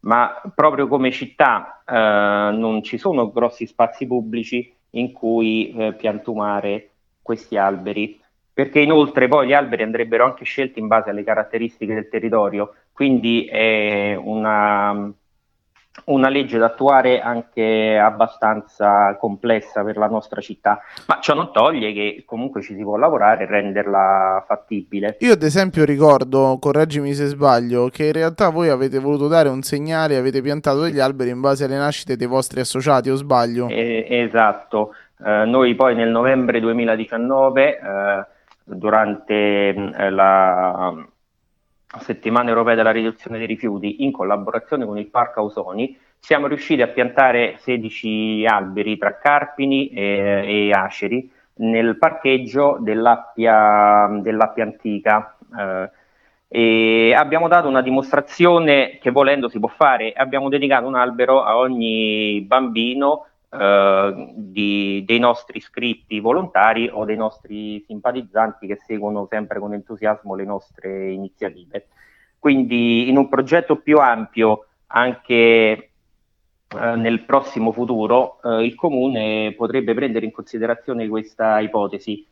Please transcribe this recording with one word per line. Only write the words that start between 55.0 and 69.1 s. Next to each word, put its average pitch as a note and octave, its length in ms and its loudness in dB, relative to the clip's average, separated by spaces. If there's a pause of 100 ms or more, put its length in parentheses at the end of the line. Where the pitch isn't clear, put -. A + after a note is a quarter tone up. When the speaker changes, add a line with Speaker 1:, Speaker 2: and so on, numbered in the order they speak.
Speaker 1:
eh, F#2+ 320 -6 (560)
e A2+ 640 4
abbiamo D#3 360 2
dato E3+ 180 4
una C3 160 2
dimostrazione C#3 1160 2
che B2 100 0
volendo C3+ 380 2
si A2 100 -6
può G#2+ 100 -2
fare, B2 440 2
abbiamo C3+ 360 -2
dedicato C3+ 380 0
un C3+ 80 -6
albero B2 480 2
a G#2+ 140 0
ogni A2 840 -2
bambino, B2+ 840 -2 (280)
eh, G2 800 0
di, G2+ 720 -4
dei A#2 140 0
nostri A#2+ 400 -2
iscritti A2+ 640 -8
volontari A#2 720 0
o G#2+ 120 -6
dei G#2+ 120 -4
nostri G#2+ 680 -10
simpatizzanti A2 840 -6
che G2+ 180 -8
seguono G#2 420 -6